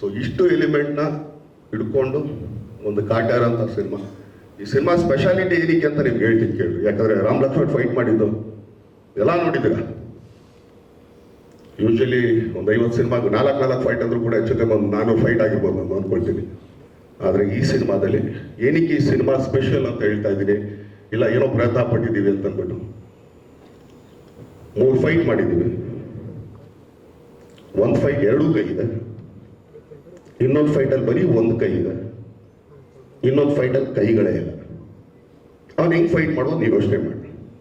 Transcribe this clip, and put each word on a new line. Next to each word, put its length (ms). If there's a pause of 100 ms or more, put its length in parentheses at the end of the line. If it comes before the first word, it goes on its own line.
So 180
ಇಷ್ಟು 280
ಎಲಿಮೆಂಟ್ನ 540 (760)
ಹಿಡ್ಕೊಂಡು 400 (720)
ಒಂದು 180
ಕಾಟ್ಯಾರ 380
ಅಂತ 280
ಸಿನಿಮಾ. 260 (640)
ಈ 40
ಸಿನಿಮಾ 300
ಸ್ಪೆಷಾಲಿಟಿ 600
ಏನಕ್ಕೆ 320
ಅಂತ 120
ನಿಮ್ಗೆ 260
ಹೇಳ್ತೀನಿ 320
ಕೇಳ್ರಿ. 280
ಯಾಕಂದ್ರೆ 300
ರಾಮ್ 280
ಲಕ್ಷ್ಮಣ್ 260
ಫೈಟ್ 240
ಮಾಡಿದ್ದು 320 (920)
ಎಲ್ಲ 280
ನೋಡಿದ್ದೀರಾ. 480 (1900)
Usually 800
ಒಂದ್ 120
ಐವತ್ತು 260
ಸಿನಿಮಾಗೂ 320
ನಾಲ್ಕು 300
ನಾಲ್ಕು 300
ಫೈಟ್ 120
ಅಂದ್ರೂ 180
ಕೂಡ 160
ಹೆಚ್ಚು 220
ಕಮ್ಮಿ 180
ಒಂದು 220
ನಾನೂರು 240
ಫೈಟ್ 200
ಆಗಿರ್ಬೋದು 320
ನಾನು 220
ಅನ್ಕೊಳ್ತೀನಿ. 720 (540)
ಆದ್ರೆ 360
ಈ 60
ಸಿನಿಮಾದಲ್ಲಿ 540 (500)
ಏನಕ್ಕೆ 280
ಈ 40
ಸಿನಿಮಾ 380
ಸ್ಪೆಷಲ್ 480
ಅಂತ 180
ಹೇಳ್ತಾ 260
ಇದ್ದೀನಿ, 580 (260)
ಇಲ್ಲ 100
ಏನೋ 240
ಪ್ರಯತ್ನ 340
ಪಟ್ಟಿದ್ದೀವಿ 480
ಅಂತ 160
ಅಂದ್ಬಿಟ್ಟು, 300 (2000)
ಮೂರು 200
ಫೈಟ್ 280
ಮಾಡಿದ್ದೀವಿ. 500 (2000)
ಒಂದ್ 160
ಫೈಟ್ 220
ಎರಡೂ 340
ಕೈ 60
ಇದೆ, 480 (1300)
ಇನ್ನೊಂದ್ 320
ಫೈಟಲ್ಲಿ 320
ಬರೀ 180
ಒಂದ್ 360
ಕೈ 120
ಇದೆ, 420 (1120)
ಇನ್ನೊಂದ್ 320
ಫೈಟಲ್ಲಿ 400
ಕೈಗಳೇ 360
ಇಲ್ಲ. 180 (1300)
ಅವ್ನು 160
ಹೆಂಗ್ 160
ಫೈಟ್ 200
ಮಾಡೋದು 280
ನೀವು 160
ಯೋಚನೆ 220
ಮಾಡಿ 520 (120)